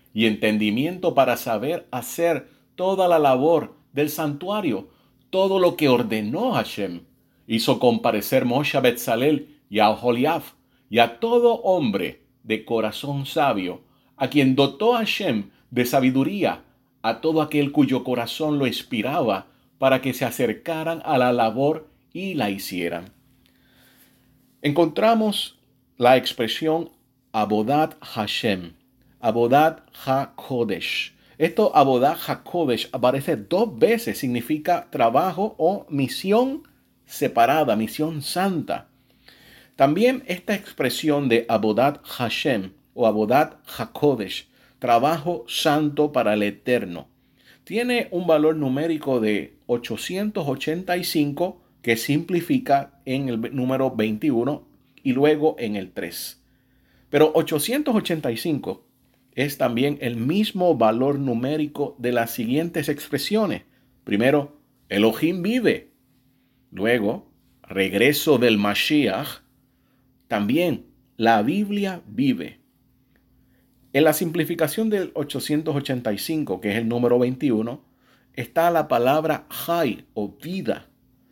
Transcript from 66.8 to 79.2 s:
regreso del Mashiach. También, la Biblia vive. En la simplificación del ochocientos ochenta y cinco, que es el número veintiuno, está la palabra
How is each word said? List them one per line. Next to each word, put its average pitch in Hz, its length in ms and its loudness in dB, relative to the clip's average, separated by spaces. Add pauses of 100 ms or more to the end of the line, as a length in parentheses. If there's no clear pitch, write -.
regreso 117 800 2
del 117 180 4
Mashiach. 104 840 -2 (840)
También, 120 600 -2 (300)
la 110 260 4
Biblia 196 640 -4
vive. 107 540 -4 (1300)
En 147 120 6
la 156 80 6
simplificación 165 760 -2
del 202 240 -2
ochocientos 151 600 -4
ochenta 127 380 -4
y 101 40 -4
cinco, 143 440 -4
que 104 100 -2
es 101 60 0
el 117 100 -2
número 120 320 2
veintiuno, 123 640 -2 (480)
está 165 380 0
la 156 160 0
palabra 143 640 0